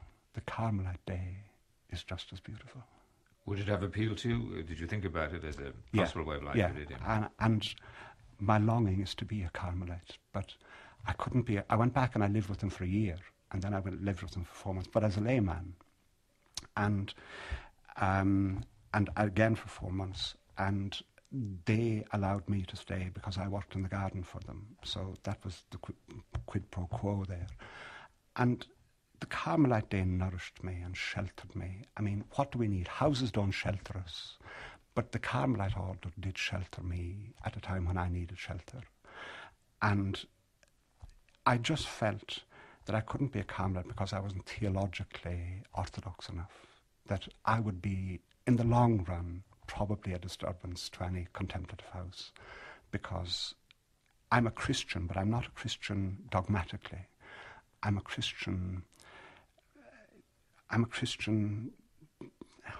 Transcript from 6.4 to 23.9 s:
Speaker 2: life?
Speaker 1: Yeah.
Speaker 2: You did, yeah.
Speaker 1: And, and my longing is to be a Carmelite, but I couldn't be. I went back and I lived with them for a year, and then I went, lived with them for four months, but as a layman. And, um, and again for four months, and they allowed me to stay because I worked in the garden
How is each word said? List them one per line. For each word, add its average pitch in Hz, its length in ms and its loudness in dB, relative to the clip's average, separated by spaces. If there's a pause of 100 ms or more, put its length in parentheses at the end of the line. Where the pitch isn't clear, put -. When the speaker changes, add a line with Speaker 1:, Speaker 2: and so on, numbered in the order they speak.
Speaker 2:
life? 73 120 -2
Speaker 1:
Yeah. 101 120 6
Speaker 2:
You 73 180 -4
did, 76 60 -10
yeah. 65 60 -10 (180)
Speaker 1:
And, 107 140 0 (100)
and 113 360 4 (680)
my 107 160 6
longing 104 440 6
is 92 140 -2
to 104 100 -6
be 104 160 -4
a 90 80 -2
Carmelite, 87 680 -6 (140)
but - 240 -6 (500)
I 90 80 0
couldn't - 280 2
be. 104 180 2 (100)
I 113 60 6
went 117 180 6
back 127 220 2
and 110 80 4
I 101 40 6
lived 101 200 2
with 98 120 -2
them 101 100 0
for 92 160 -4
a - 20 0
year, 95 300 2 (340)
and 95 100 -2
then 101 120 0
I 98 60 2
went, 95 220 -4
lived 98 200 0
with 92 100 -6
them 90 140 -6
for - 80 -14
four 95 220 -4
months, 92 180 -4
but 107 100 6
as 101 140 4
a 104 40 2
layman. 90 520 2 (1040)
And, 104 360 2 (840)
um, 98 640 4 (300)
and 104 240 4
again 107 380 6
for - 120 -4
four - 240 -8
months, 95 440 -4 (220)
and 98 400 0 (680)
they 110 480 4
allowed 98 340 2
me 101 160 2
to 95 140 -8
stay 92 360 -4
because 92 240 -6
I 95 120 -2
worked 98 260 -4
in 98 80 0
the 92 60 -2
garden 95 340 -2